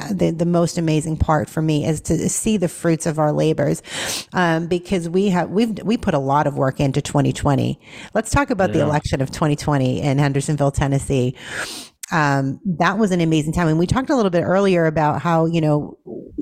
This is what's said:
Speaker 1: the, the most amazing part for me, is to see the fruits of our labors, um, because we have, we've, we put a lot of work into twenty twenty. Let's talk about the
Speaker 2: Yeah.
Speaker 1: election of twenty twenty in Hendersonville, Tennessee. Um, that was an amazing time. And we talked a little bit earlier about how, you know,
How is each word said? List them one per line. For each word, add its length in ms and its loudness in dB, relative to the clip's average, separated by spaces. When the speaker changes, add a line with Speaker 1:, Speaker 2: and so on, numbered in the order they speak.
Speaker 1:
the, 240 0
the 120 -2
most 320 0
amazing 400 0
part 320 0
for 100 -4
me, 240 0
is 180 0
to 280 -2
see 260 0
the 120 0
fruits 360 -2
of 140 -4
our 140 2
labors, 500 0
um, 340 0
because 440 -2
we 180 2
have, 220 0
we've, 320 0
we 160 0
put 160 -2
a 40 2
lot 280 2
of 100 -2
work 240 0
into 220 0
twenty 320 0
twenty. 440 0
Let's 160 -2
talk 180 0
about 240 0
the 60 2
Speaker 2:
Yeah. 80 2
Speaker 1:
election 340 0
of 100 -2
twenty 260 0
twenty 440 0
in 180 0
Hendersonville, 520 0
Tennessee. 640 0
Um, 520 0
that 320 0
was 140 2
an 100 0
amazing 320 2
time. 160 2
And 100 4
we 80 2
talked 220 0
a 80 2
little 140 2
bit 140 0
earlier 420 2
about 340 2
how, 240 2
you 160 2
know, 380 0